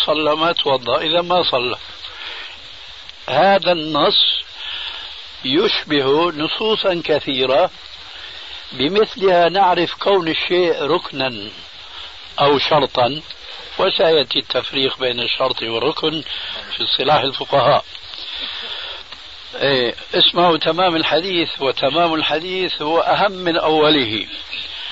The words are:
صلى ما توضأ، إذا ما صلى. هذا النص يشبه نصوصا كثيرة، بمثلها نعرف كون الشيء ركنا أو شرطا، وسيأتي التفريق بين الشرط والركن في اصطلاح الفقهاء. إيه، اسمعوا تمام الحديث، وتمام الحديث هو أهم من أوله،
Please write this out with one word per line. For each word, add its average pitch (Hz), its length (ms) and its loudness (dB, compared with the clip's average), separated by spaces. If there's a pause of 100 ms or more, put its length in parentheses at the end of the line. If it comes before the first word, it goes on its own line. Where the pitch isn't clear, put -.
صلى 151 300 2
ما 160 160 2
توضأ، 131 480 0
إذا 170 220 2
ما 175 200 2
صلى. 123 340 0 (1500)
هذا 180 440 4
النص 156 720 2 (1000)
يشبه 151 840 2
نصوصا 175 760 0
كثيرة، 139 640 2 (1000)
بمثلها 175 760 4
نعرف 175 460 4
كون 185 340 2
الشيء 165 540 2
ركنا 131 680 -2 (920)
أو 143 180 6
شرطا، 131 640 2 (580)
وسيأتي 165 600 2
التفريق 131 600 -2
بين 123 220 -2
الشرط 123 420 -2
والركن 143 600 -2 (540)
في 117 80 -4
اصطلاح 139 360 2
الفقهاء. 135 640 2 (1700)
إيه، 127 400 0 (200)
اسمعوا 175 420 4
تمام 165 400 2
الحديث، 165 520 0 (120)
وتمام 147 540 2
الحديث 165 680 -2
هو 160 180 2
أهم 180 320 2
من 180 240 -2
أوله، 151 720 2 (640)